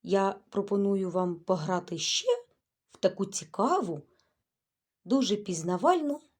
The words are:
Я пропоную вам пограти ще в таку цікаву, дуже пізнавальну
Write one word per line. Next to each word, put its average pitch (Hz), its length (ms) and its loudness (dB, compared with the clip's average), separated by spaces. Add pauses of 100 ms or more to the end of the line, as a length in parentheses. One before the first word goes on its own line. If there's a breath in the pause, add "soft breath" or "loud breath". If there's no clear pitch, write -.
Я 196 380 0 (100)
пропоную 196 600 0
вам 180 300 -2
пограти 175 580 -2
ще - 300 -2 (640)
в - 60 -20
таку 190 300 0
цікаву, 196 760 -2 (1000)
дуже 214 320 2
пізнавальну 208 840 0 (200)